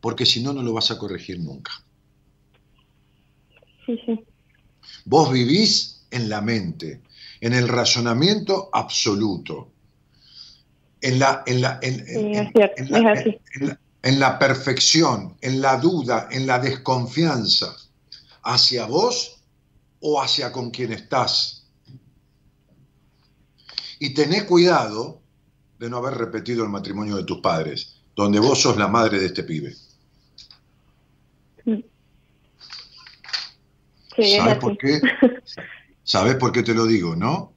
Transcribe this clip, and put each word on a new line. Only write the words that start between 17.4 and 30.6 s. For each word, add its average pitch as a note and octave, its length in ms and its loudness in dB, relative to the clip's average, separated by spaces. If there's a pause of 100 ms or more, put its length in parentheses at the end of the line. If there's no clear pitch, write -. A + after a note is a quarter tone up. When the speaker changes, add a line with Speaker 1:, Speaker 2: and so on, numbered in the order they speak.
Speaker 1:
hacia A#2+ 420 0
vos F#3 560 -2 (600)
o D3+ 200 0
hacia C3 300 -2
con B2 200 -8
quien A#2 220 -6
estás. - 720 -2 (2250)
Y C3+ 140 -6
tené D#3 320 2
cuidado D3+ 760 2 (580)
de A#2 100 -8
no B2 80 -6
haber B2+ 180 -4
repetido A2+ 480 -4
el G#2+ 60 -4
matrimonio G2+ 480 -6
de F2+ 60 -4
tus F2 180 -6
padres, D#2+ 600 -4 (140)
donde G#2 240 4
vos C3 220 4
sos A#2 160 4
la G2+ 100 2
madre G#2 320 2
de F#2+ 80 0
este F2 160 -6
pibe. D2 320 -8 (1900)